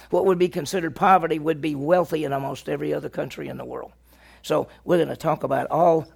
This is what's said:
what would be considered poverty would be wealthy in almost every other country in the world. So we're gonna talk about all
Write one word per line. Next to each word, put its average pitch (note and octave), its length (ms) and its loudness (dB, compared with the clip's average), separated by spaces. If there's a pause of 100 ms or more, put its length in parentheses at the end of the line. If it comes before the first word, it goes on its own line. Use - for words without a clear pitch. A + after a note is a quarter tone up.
(100)
what F3+ 160 2
would F#3 120 4
be F3+ 120 4
considered E3 440 -4
poverty E3+ 440 4
would D3+ 240 -2
be D3+ 120 -2
wealthy D#3 500 2
in C#3 100 -4
almost C#3 340 -6
every D3 240 -4
other D3+ 160 -6
country C#3+ 400 -8
in C3 80 -10
the B2+ 80 -12
world. B2+ 260 -12 (520)
So - 260 0 (160)
we're F3 140 2
gonna C#3 180 0
talk D#3 260 -2
about C3+ 300 -2
all D#3+ 440 4